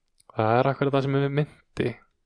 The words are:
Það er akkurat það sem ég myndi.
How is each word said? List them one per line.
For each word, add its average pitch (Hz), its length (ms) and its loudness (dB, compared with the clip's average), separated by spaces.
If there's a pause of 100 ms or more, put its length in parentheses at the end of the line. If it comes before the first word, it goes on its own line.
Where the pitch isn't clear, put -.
(260)
Það 110 300 0
er 131 140 2
akkurat 139 240 -2
það 135 120 0
sem 139 120 -2
ég 139 140 -2
myndi. - 560 -4 (380)